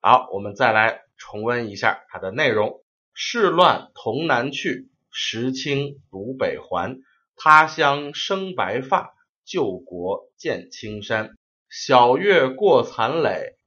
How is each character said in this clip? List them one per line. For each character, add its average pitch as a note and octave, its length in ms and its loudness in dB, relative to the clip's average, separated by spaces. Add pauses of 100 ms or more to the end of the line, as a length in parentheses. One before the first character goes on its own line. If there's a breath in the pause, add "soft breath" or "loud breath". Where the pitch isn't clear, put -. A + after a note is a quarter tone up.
好， A#2 320 6
我 G2 60 -6
们 G2+ 160 -10
再 B2 160 4
来 A2 300 2 (160)
重 - 260 -12
温 A#2+ 260 -2
一 G2+ 60 -14
下 A2 340 -2
它 F#2 100 -14
的 F#2+ 120 -8
内 C3+ 180 0
容。 G#2+ 340 -2 (300)
“事 G#3+ 360 -2
乱 E3 440 2
同 C3 320 -6
南 C3 260 0
去， A2+ 380 -8 (220)
时 A#2+ 400 -6
清 C#3 460 -6 (120)
独 G#2 240 -10
北 G2+ 240 -4
还。 F#2 400 -6 (380 soft breath)
他 D#3 320 6
乡 D3 460 -2
生 F#3+ 420 -6
白 A2 240 -2
发， - 340 -2 (300)
救 A2+ 340 -4
国 F2+ 600 -8
见 F#2+ 340 -8
青 G#2+ 320 -12
山。 A2 320 -4 (340)
晓 B2 460 4
月 F3 320 2
过 C3 360 2
残 B2+ 380 -2
垒 G2 460 -4